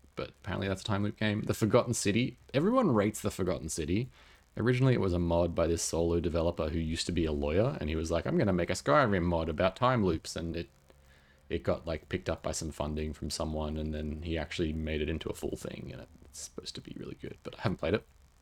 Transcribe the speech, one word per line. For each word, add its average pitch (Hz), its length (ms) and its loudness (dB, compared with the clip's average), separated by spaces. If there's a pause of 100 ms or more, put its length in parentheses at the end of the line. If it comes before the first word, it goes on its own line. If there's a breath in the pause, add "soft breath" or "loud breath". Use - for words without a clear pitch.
(160)
but - 140 -6 (120)
apparently 95 260 -2
that's 95 140 -2
a - 40 -12
time 101 180 0
loop 104 160 -2
game. 104 260 0
The 107 80 0
Forgotten 117 400 4
City. 110 440 0 (160)
Everyone 208 380 4
rates 104 300 4
The 107 80 0
Forgotten 82 400 -2
City. 90 400 0 (480 loud breath)
Originally, 127 360 4
it 117 80 2
was 95 120 2
a 87 60 2
mod 85 340 2
by 82 140 2
this 82 160 2
solo 85 360 2
developer 80 500 0
who 82 100 -2
used 80 260 -2
to 92 60 -4
be 85 140 2
a 78 60 0
lawyer, 78 480 2
and 76 100 -4
he 78 60 0
was 80 140 -2
like, 82 160 0
"I'm 156 140 0
gonna 104 140 4
make 87 180 2
a - 20 2
Skyrim 123 500 4
mod 82 260 2
about 90 260 2
time 123 280 2
loops," 85 320 0
and 82 220 -4
it, 85 120 -6 (800 soft breath)
it 82 140 -2
got, - 220 -2
like, 80 240 -6
picked 90 200 -4
up 80 120 -4
by - 120 -4
some 80 180 -4
funding 78 420 -4
from 76 160 -8
someone, 78 480 -2
and 78 160 -4
then 76 300 -6
he 85 140 -2
actually 78 360 -2
made 78 280 -2
it 76 80 -2
into 78 200 -4
a - 60 -4
full - 220 -6
thing, - 360 -10
and - 80 -12 (240)
it's - 160 -16
supposed - 340 -12
to - 60 -10
be - 180 -14
really - 220 -12
good, - 220 -10
but - 160 -10
I - 20 -12
haven't - 160 -2
played 82 160 0
it. - 120 0 (360)